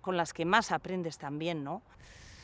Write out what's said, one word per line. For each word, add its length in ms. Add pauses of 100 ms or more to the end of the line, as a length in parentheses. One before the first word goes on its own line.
con 160
las 160
que 120
más 260
aprendes 460
también, 460
¿no? 180 (640)